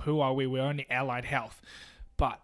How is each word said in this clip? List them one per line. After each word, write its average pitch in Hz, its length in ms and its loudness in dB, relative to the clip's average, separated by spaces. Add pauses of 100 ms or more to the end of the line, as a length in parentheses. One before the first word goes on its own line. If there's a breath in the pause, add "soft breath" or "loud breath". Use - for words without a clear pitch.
Who 151 160 2
are 135 140 4
we? 135 140 2
We're 131 160 2
only 143 260 0
allied 123 360 -2
health. 117 360 -4 (560 loud breath)
But 131 260 2